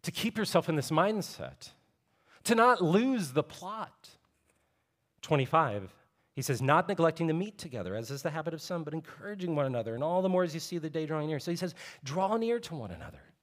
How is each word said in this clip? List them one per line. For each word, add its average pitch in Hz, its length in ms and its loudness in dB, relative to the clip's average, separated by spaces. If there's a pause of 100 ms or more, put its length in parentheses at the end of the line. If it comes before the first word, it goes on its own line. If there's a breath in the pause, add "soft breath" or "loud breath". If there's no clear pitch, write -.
to 175 100 -4
keep - 260 -4
yourself 180 300 2
in 165 80 0
this 147 160 -2
mindset, 170 800 -2 (720 soft breath)
to 233 100 2
not 233 280 6
lose 196 500 2
the 147 100 2
plot?" - 680 -10 (1120)
Twenty-five, 131 760 2 (400)
he 135 60 -6
says, 123 200 -2
"Not 156 280 4
neglecting 165 400 2
to 156 40 2
meet 196 240 -4
together, 104 380 -6
as 113 160 -6
is 139 100 -8
the 160 100 -2
habit 160 220 -4
of 156 80 -10
some, 175 220 -6
but 151 100 -6
encouraging 180 640 -6
one 143 100 2
another, 117 300 -2
and 131 80 -2
all 180 180 2
the 190 60 2
more 185 160 4
as 160 100 -2
you 165 60 -4
see 175 180 -6
the 156 120 -4
day 156 160 -2
drawing 151 220 -2
near." 151 120 -2
So 175 120 -4
he 175 60 -2
says, 175 160 -4 (300 loud breath)
"Draw 185 320 0
near 233 240 0
to 170 160 -10
one 110 160 -8
another. 80 300 -14 (220)